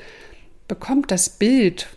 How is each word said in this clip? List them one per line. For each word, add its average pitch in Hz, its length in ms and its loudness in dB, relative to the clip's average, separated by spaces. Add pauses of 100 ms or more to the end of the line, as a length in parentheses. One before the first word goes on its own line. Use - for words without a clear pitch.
(680)
bekommt 269 440 -4
das 180 180 0
Bild 220 680 2